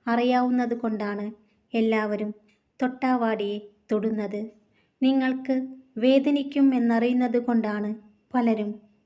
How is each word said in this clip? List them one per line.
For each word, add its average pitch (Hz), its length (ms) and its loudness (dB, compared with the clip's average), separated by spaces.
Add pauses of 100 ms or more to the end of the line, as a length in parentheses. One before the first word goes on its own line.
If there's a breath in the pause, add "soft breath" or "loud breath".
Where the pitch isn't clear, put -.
അറിയാവുന്നത് 247 680 0
കൊണ്ടാണ് 208 480 -4 (480 soft breath)
എല്ലാവരും 214 580 0 (480 soft breath)
തൊട്ടാവാടിയെ 233 800 -2 (300)
തൊടുന്നത്. 208 540 -2 (600)
നിങ്ങൾക്ക് 262 540 0 (420)
വേദനിക്കും 277 760 4
എന്നറിയുന്നത് 240 680 2
കൊണ്ടാണ് 214 480 0 (420)
പലരും 220 400 0 (340)